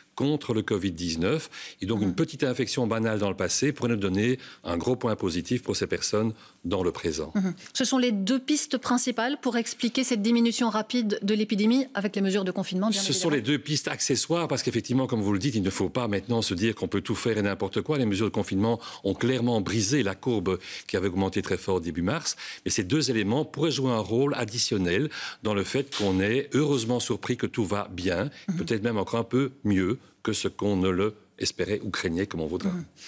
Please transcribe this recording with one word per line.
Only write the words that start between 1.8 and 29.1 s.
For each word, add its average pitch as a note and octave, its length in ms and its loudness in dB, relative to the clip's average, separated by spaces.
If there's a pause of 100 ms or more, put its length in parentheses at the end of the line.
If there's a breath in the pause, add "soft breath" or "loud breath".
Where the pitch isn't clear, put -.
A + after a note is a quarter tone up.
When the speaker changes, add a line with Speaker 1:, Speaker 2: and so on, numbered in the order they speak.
Speaker 1:
donc, G#2 160 0
une G#2 60 2
Speaker 2:
Mhm. F2 80 0
Speaker 1:
petite D3+ 280 -2
infection C3 440 0
banale A2 320 0
dans G2+ 100 2
le F2+ 60 -2
passé C3+ 360 0
pourrait A#2+ 180 -2
nous A2+ 80 2
donner G2+ 420 2 (240 loud breath)
un E2+ 120 -4
gros A#2 200 0
point A2+ 200 0
positif F#2+ 460 -2
pour G2+ 140 -2
ces G2 100 -2
personnes G#2+ 480 0 (320 loud breath)
dans F#2 160 0
le F2 100 2
présent. D#2 440 -4
Speaker 2:
Mhm. F#3 180 0 (180)
Ce C4 140 0
sont B3+ 140 2
les B3 120 4
deux G#3 280 2
pistes C#4 400 0
principales B3 600 0
pour A#3+ 180 -2
expliquer A#3 460 0
cette A3 200 0
diminution A#3 480 4
rapide G#3+ 500 0
de G3+ 140 2
l'épidémie G#3+ 580 4
avec G3+ 220 -2
les G3 80 0
mesures G3 200 2
de F#3 60 0
confinement, F#3 400 0
bien G3 100 2
Speaker 1:
Ce - 140 2
sont E3 160 2
Speaker 2:
évidemment. D3 60 4
Speaker 1:
les C3 80 2
deux C#3+ 160 2
pistes D3 300 -2
accessoires, D3 580 0
parce C3+ 160 -2
qu'effectivement, A#2+ 420 0
comme A#2 160 0
vous G2+ 120 2
le G2+ 40 4
dites, A#2 160 0
il G#2+ 80 2
ne F#2 80 2
faut F#2 200 0
pas B2 180 0
maintenant G#2+ 340 0
se G2 140 0
dire G#2 180 2
qu'on F#2+ 140 -4
peut G2 140 0
tout - 120 -4
faire G#2+ 240 0
et G#2 60 2
n'importe G2 400 -2
quoi. D3+ 160 0
Les A#2+ 80 2
mesures G2+ 180 2
de F#2+ 80 -2
confinement G#2+ 460 2 (240 loud breath)
ont G2 100 0
clairement A#2 480 2
brisé A2 400 2
la F#2+ 140 -2
courbe F#2+ 420 0 (300 loud breath)
qui G#2 100 -2
avait F#2 120 0
augmenté F#2+ 340 0
très F#2 140 0
fort F#2 220 0
début E2 220 -2
mars. A#2+ 360 -2 (280 loud breath)
Mais G2+ 60 0
ces A2 120 0
deux C3+ 280 0
éléments A2+ 340 0
pourraient D#3 240 -2
jouer C3 220 0
un A2+ 80 2
rôle B2 340 2
additionnel A2+ 800 0 (320 loud breath)
dans G#2+ 100 0
le G2 100 2
fait C3+ 320 -2
qu'on F#2+ 240 2
est A2 360 2
heureusement B2 440 2
surpris A#2+ 380 -2
que - 80 -2
tout G#2 200 -2
va G2+ 260 -2
bien, F2+ 400 -2 (160 loud breath)
Speaker 2:
Mhm. F3+ 100 -2
Speaker 1:
peut-être A#2 240 -2
même A2+ 160 0
encore G2+ 220 0